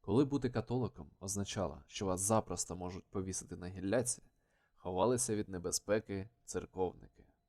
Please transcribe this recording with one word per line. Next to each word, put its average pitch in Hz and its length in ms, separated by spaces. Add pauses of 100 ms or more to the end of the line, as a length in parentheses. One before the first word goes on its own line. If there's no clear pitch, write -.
коли 113 240
бути 131 260
католиком 110 600 (100)
означало, 95 680
що - 200
вас 92 140
запросто 98 560
можуть 90 280
повісити 92 520
на 85 120
гілляці, 98 540 (540)
ховалися 107 600
від 104 120
небезпеки 95 800 (160)
церковники. - 800 (240)